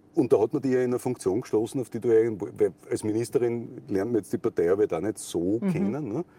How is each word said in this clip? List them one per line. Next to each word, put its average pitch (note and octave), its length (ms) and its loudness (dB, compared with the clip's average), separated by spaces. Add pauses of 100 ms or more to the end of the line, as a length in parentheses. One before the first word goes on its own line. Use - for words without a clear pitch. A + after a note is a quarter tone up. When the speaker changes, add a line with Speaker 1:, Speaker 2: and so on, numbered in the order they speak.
(140)
Speaker 1:
und C3 180 2
da A2 80 6
hat A2 140 0
man C#3 80 -2
die C3+ 80 0
ja B2+ 80 2
in B2+ 120 0
einer B2 80 0
Funktion A#2 440 -2
geschlossen, A2+ 380 -2
auf A#2 100 -8
die A2+ 100 -8
du A#2 80 -2
ja, A2+ 220 6 (280)
weil G2 140 4 (180)
als A2+ 140 -4
Ministerin A#2 840 -2
lernt G2+ 240 -2
man G#2+ 100 2
jetzt - 100 -12
die A2 60 -2
Parteiarbeit G2 560 2
auch E2 60 0
nicht G#2+ 180 -4
so F2+ 420 -2
Speaker 2:
Mhm. G3+ 100 -2
Speaker 1:
kennen. D#3 380 -2
Ne? B2+ 160 -4 (140)